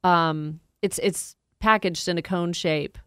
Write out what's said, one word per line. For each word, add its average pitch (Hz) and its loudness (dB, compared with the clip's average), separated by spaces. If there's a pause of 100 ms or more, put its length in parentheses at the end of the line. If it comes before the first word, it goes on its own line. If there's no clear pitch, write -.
um, 160 2 (220)
it's, 196 -2
it's - -2 (220)
packaged 208 0
in 175 0
a 160 -2
cone 175 -2
shape 156 -2